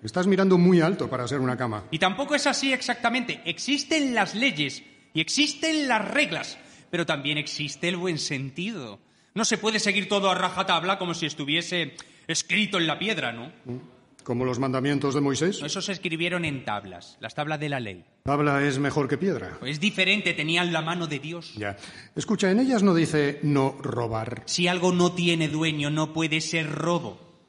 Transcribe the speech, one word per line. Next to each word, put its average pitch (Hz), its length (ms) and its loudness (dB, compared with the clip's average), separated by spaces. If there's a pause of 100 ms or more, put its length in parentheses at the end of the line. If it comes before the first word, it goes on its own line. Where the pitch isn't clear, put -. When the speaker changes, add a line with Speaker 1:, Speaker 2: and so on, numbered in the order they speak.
Speaker 1:
Estás 180 240 -2
mirando 190 320 6
muy 175 220 8
alto 156 300 2
para 123 180 -2
ser 135 120 -2
una 127 160 2
cama. 110 340 -4
Speaker 2:
Y 160 80 -4
tampoco 226 360 0
es 285 120 2
así 269 260 0
exactamente. 247 720 -2
Existen 277 680 0
las 196 200 2
leyes 170 480 0 (300)
y 160 80 -2
existen 294 680 0
las 214 240 0
reglas, 175 480 -2 (320)
pero 165 160 0
también 147 320 0
existe 147 500 -4
el 180 80 -2
buen 175 220 -2
sentido. 139 800 -6 (360)
No 220 100 0
se 226 140 0
puede 220 200 0
seguir 202 300 0
todo 196 220 2
a 185 40 4
rajatabla 180 640 0
como 175 160 -4
si 165 120 -4
estuviese 156 680 -2 (320)
escrito 190 520 0
en 165 80 2
la 147 120 -2
piedra, 165 340 -2
¿no? 117 200 -12 (720)
Speaker 1:
¿Como 123 200 -2
los 123 160 0
mandamientos 135 540 0
de 147 60 2
Moisés? 143 400 0
Speaker 2:
No, 143 60 -8
esos 185 200 -6
se 202 60 -4
escribieron 170 520 -2
en 139 200 -4
tablas, 101 540 -8
las 110 160 -12
tablas 151 240 -4
de 151 100 -4
la 139 120 -2
ley. 95 240 -10 (180)
Speaker 1:
Tabla 143 400 2
es 143 160 2
mejor 143 300 2
que 135 100 0
piedra. 147 480 -2
Speaker 2:
Es 147 140 -4
diferente, 190 520 2
tenían 170 400 0
la 160 80 0
mano 165 280 -4
de 147 100 -4
Dios. 160 380 -10
Speaker 1:
Ya. 104 200 -6 (380)
Escucha, 190 340 0
en 196 120 4
ellas 254 240 4
no 190 100 6
dice 151 480 2
no 139 400 2
robar. 113 640 -4
Speaker 2:
Si 175 240 0
algo 180 240 2
no 175 200 4
tiene 170 360 2
dueño, 151 420 0
no 156 220 0
puede 160 280 0
ser 156 300 -2
robo. 151 480 -2 (300)